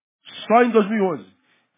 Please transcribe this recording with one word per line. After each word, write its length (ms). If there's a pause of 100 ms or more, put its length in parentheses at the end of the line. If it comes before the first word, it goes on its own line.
(480)
Só 140
em 80
dois 180
mil 100
e 40
onze, 320 (440)